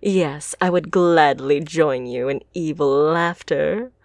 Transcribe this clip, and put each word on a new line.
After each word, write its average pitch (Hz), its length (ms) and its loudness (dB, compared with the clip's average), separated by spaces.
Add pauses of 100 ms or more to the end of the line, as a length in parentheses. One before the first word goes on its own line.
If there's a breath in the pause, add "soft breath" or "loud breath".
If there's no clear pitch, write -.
Yes, 170 600 -2
I 180 80 2
would 175 220 0
gladly 147 680 2
join 147 460 0
you 123 240 -4
in 139 120 -4 (120)
evil 156 360 -2
laughter. 165 1000 0 (140)